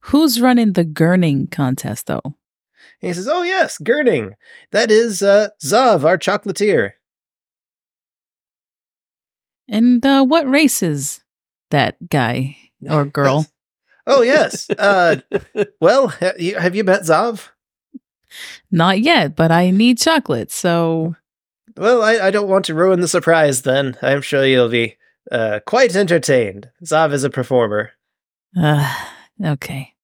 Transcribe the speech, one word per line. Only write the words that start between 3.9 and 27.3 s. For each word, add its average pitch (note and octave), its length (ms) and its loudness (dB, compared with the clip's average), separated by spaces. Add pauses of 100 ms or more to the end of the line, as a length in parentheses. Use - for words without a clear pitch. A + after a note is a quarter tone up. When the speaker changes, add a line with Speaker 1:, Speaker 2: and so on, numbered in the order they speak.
Speaker 2:
That A3 200 0
is, G#3+ 320 2
uh, G3+ 240 4 (160)
Zav, G3 400 2
our F3 140 4
chocolatier." F#3 760 -2 (2750)
Speaker 1:
And, A#3 380 2
uh, C4+ 200 4
what C#4+ 240 0
race C#4 340 2
is D3 380 -6 (480)
that C#3+ 400 -2
guy B2+ 480 -2 (320)
or D3+ 160 0
girl? C#3+ 460 -2
Speaker 2:
<laughs> - 40 -20 (520)
Oh, B3+ 160 4
yes. B3 440 0
Uh, F3+ 500 2 (320)
Speaker 3:
<laughs> - 300 -6
Speaker 2:
well, A#3 280 4
ha-, F3+ 300 -4
you, F3 200 -6
have F3+ 180 -2
you G#3+ 80 -2
met F#3+ 200 0
Zav? F#3+ 460 -2 (1200)
Speaker 1:
Not F#3 280 2
yet, A#3 360 0
but E3 160 2
I F3 180 4
need A3+ 300 2
chocolate, B3+ 520 -2
so E3 640 -2 (640)
Speaker 2:
Well, A#3 240 2
I, A3 160 2
I F#3+ 140 0
don't G#3 180 -2
want F#3+ 160 0
to E3 80 -6
ruin F3+ 280 2
the F3 60 -2
surprise, D#3 540 2
then. C3+ 400 -2
I'm C3+ 220 0
sure C#3 200 0
you'll B2+ 260 4
be, A#2 280 -2 (340)
uh, A2 360 -2
quite A3+ 280 0
entertained. C3 760 0 (120)
Zav D#3 300 0
is C3+ 100 -4
a C#3+ 60 -2
performer. A#2 640 -2 (680)